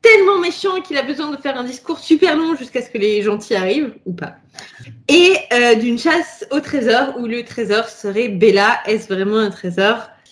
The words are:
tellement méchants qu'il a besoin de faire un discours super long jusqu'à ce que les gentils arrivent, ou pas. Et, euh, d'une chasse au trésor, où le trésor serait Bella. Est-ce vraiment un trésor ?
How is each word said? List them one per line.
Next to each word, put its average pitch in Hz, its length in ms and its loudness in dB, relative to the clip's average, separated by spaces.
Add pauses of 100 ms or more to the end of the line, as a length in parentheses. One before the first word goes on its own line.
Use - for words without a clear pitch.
tellement 403 380 6
méchants 370 400 -4
qu'il 294 180 -8
a 262 60 -2
besoin 294 260 -6
de 285 60 -8
faire 269 220 -6
un 247 80 -6
discours 254 340 -10
super 311 380 2
long 320 180 -2
jusqu'à 254 260 -8
ce - 80 -14
que - 80 -8
les 208 240 0
gentils 214 320 -2
arrivent, 214 420 -2 (100)
ou 185 80 -8
pas. - 240 -14 (720)
Et, 349 260 6 (160)
euh, 240 240 4
d'une 233 240 -2
chasse - 520 -2
au 285 100 -2
trésor, 269 580 0
où 240 60 -6
le 233 180 -6
trésor 214 460 -4
serait 208 400 -4
Bella. 202 560 2
Est-ce 214 280 -4
vraiment 202 260 -2
un 214 100 0
trésor ? 196 600 -2 (220)